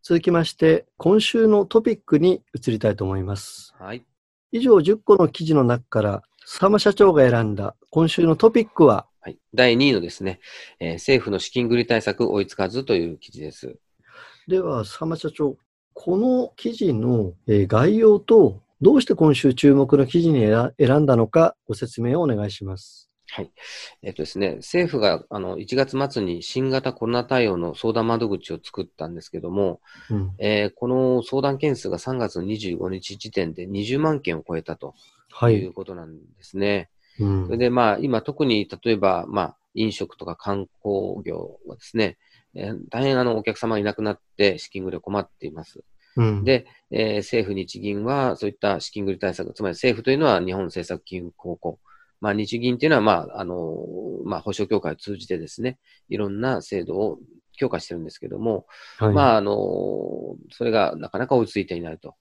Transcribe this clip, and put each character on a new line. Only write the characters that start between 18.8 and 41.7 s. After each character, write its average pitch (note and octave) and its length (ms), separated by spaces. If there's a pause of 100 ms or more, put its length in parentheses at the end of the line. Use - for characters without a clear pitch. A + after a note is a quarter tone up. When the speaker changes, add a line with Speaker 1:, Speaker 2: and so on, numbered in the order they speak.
Speaker 1:
ど G#3 140
う C4 60
し - 40
て G3+ 100
今 D#3 180
週 C3 220
注 C#3+ 180
目 C#3 240
の C3+ 80
記 E3+ 160
事 E3 100
に C3+ 100
選-、 A2 360
選 C#3 220
ん D3+ 60
だ C3 100
の A2+ 120
か、 E3 280 (100)
ご A2+ 80
説 A#2 280
明 B2 180
を E3+ 40
お D#3 40
願 G#2 180
い G2+ 60
し G2+ 140
ま F#2+ 120
す。 - 320 (180)
Speaker 2:
は - 140
い。 - 100 (520)
え F#2+ 80
っ - 20
と - 80
で D#2 60
す - 100
ね、 F2+ 200
政 F3 320
府 C#3 100
が、 F#2+ 320
あ G#2 80
の、 F2+ 180
一 A#2 180
月 C3 220 (140)
末 A2+ 120
に F2 200
新 C3 260
型 C3 240
コ A2+ 140
ロ A#2 40
ナ A#2+ 140
対 B2 220
応 F#2 100
の E2+ 160
相 A2+ 180
談 A2+ 140
窓 A2+ 240
口 E2+ 240
を E2 100
作 - 200
っ - 20
た - 220
ん E2+ 80
で D#2+ 80
す - 80
け E2+ 80
ど F2 100
も、 F#2 320 (300)
Speaker 1:
う G#2+ 40
ん。 F#2+ 220
Speaker 2:
え G#2 300
ー、 - 80
こ A#2+ 120
の B2+ 360
相 C3 180
談 C3+ 160
件 C#3+ 180
数 G2+ 140
が F2+ 80
三 B2+ 220
月 G#2+ 160
の F2 80
二 G#2+ 160
十 F#2 180
五 F#2 100
日 F#2+ 300
時 - 140
点 E2 240
で F2+ 100
二 G2 180
十 B2 140
万 D3+ 240
件 E2 160
を D2+ 100
超 F2 100
え D#2+ 40
た D#2+ 140
と D2 180 (380)
Speaker 1:
は A#2+ 180
い。 A2+ 60
Speaker 2:
い F#2 100
う F2 80
こ F#2+ 100
と F#2 120
な E2+ 100
ん D#2+ 100
で D2+ 60 (200)
す - 160
ね。 G2 340 (280)
Speaker 1:
う G2+ 80
ん。 F#2+ 200
Speaker 2:
そ F2+ 60
れ A#2 40
で、 B2 120
ま A#2+ 240
あ、 G2 60
今 B2+ 220
特 D3 240
に G#2+ 240 (140)
例 A#2 80
え A2 40
ば、 F#2 320
ま G2+ 140
あ、 - 160 (160)
飲 A2 180
食 - 260
と - 80
か E2+ 100
観 G2+ 320 (140)
光 G2 440
業 F2 400
は - 100